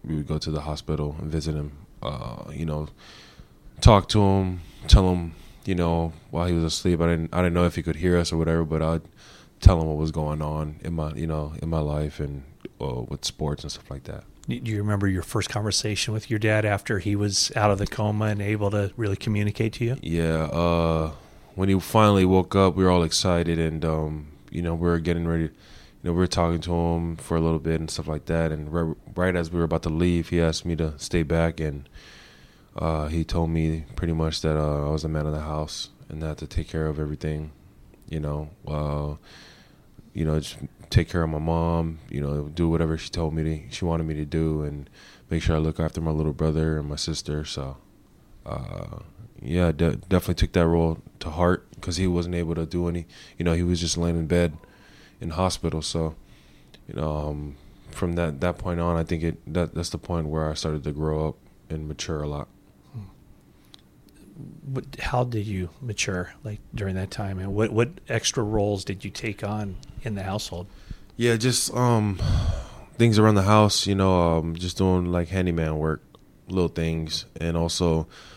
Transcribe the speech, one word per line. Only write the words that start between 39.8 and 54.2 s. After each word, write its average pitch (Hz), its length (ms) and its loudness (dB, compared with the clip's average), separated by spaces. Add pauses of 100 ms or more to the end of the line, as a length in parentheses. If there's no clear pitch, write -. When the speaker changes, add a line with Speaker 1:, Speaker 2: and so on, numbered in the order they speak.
Speaker 1:
you 80 120 -2
know, 78 140 2
just - 180 -8 (340)
take - 180 4
care 85 140 0
of 80 60 0
my 78 100 -4
mom, 82 580 0 (120)
you 71 120 -6
know, 73 320 -4
do 85 160 2
whatever 80 300 2
she - 100 -12
told 80 240 -4
me 80 100 -2
to, 78 280 -4
she - 120 -8
wanted 82 200 0
me 80 100 -4
to 76 120 -4
do, 78 360 0
and 73 260 -8 (420)
make 82 120 -2
sure 82 140 2
I 78 40 2
look 78 200 0
after 80 220 -2
my 80 100 0
little 78 220 0
brother 78 440 0
and 73 100 -4
my 73 100 -6
sister. 76 480 -6
So, 69 320 -8 (680)
uh, 50 540 -10 (420)
yeah, 85 300 2
de-, 78 240 2
definitely 92 400 0
took - 180 0
that 85 140 4
role 82 320 2 (200)
to 80 120 -8
heart 87 360 2 (140)
'cause 82 160 -4
he 95 80 2
wasn't 87 300 0
able 82 180 -2
to 82 140 -4
do 87 200 -2
any, 85 200 -4 (320)
you 85 60 -2
know, 85 80 4
he 85 100 2
was 87 160 2
just 85 180 -2
laying 85 200 0
in 80 100 -2